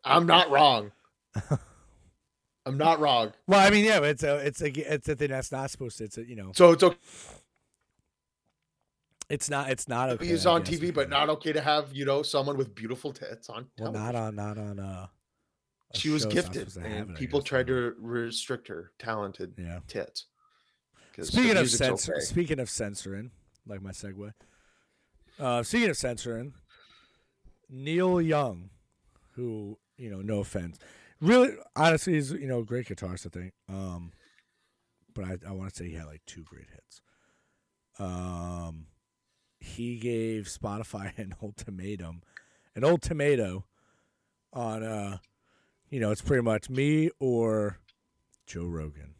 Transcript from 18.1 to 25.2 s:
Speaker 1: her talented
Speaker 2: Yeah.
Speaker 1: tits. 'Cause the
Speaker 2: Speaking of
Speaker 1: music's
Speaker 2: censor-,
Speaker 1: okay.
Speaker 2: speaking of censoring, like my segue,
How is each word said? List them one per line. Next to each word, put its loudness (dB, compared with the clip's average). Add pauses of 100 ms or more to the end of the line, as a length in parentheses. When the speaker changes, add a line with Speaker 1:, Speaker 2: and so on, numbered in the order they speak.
Speaker 1:
her -12
talented -6
Speaker 2:
Yeah. -10
Speaker 1:
tits. -10 (920)
'Cause -10
the -4
Speaker 2:
Speaking 4
of 6
Speaker 1:
music's 4
Speaker 2:
censor-, 0
Speaker 1:
okay. -2
Speaker 2:
speaking -2
of -6
censoring, -8 (340)
like -12
my -12
segue, -14 (1040)